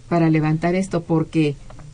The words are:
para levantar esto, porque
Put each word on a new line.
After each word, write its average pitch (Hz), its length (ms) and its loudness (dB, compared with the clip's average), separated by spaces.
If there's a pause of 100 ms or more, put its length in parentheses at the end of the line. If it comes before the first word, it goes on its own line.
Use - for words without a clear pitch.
para 165 220 2
levantar 156 460 2
esto, 190 280 -2
porque 156 520 0 (380)